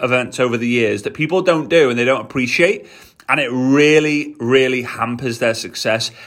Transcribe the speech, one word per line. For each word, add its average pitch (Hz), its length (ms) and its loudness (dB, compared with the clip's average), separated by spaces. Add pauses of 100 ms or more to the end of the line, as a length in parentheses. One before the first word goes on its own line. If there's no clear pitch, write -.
events 127 380 -2
over 120 160 0
the 117 100 -4
years 110 360 0
that - 120 -8
people 156 280 0
don't 160 260 0
do 156 220 4
and 120 60 -2
they 120 80 0
don't 131 180 0
appreciate. 143 640 -2 (400)
And 139 100 0
it 135 140 -2
really, 147 880 2
really 127 420 2
hampers 120 560 -6
their 117 160 0
success. 110 560 -4 (160)